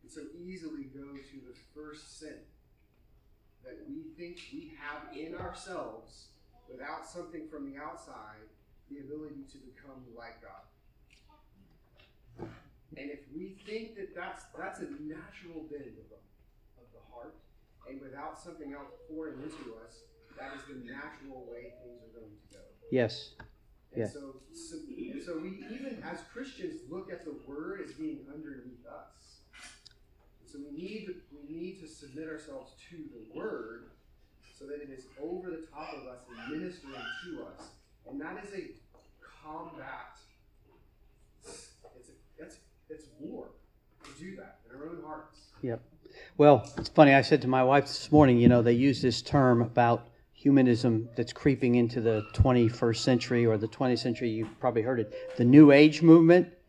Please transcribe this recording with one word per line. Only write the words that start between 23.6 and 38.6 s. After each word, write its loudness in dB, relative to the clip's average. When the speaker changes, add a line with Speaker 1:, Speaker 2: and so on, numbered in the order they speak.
Speaker 1:
And -8
Speaker 2:
Yes. -8
Speaker 1:
so, -18
so, -20
and -14
so -12
we, -14
even -14
as -14
Christians, -14
look -14
at -16
the -14
word -12
as -16
being -12
underneath -18
us. -20
And -20
so -18
we -14
need -10
to, -12
we -18
need -12
to -20
submit -16
ourselves -16
to -20
the -18
word -12
so -20
that -12
it -18
is -20
over -10
the -14
top -14
of -16
us -20
and -12
ministering -14
to -14
us. -20
And -12
that -12
is -18
a -14